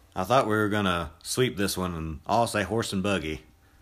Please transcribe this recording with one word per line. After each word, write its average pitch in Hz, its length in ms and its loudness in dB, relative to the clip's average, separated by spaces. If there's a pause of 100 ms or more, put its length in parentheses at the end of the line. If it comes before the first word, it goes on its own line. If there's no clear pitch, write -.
(160)
I 95 80 -2
thought 120 240 4
we 107 80 2
were 107 140 4
gonna 92 420 0 (120)
sweep - 340 -2
this 95 200 -2
one 90 180 -2
and 80 300 -8
all 113 220 2
say 104 160 -2
horse 104 300 -4
and 98 100 -2
buggy, 78 380 -2 (400)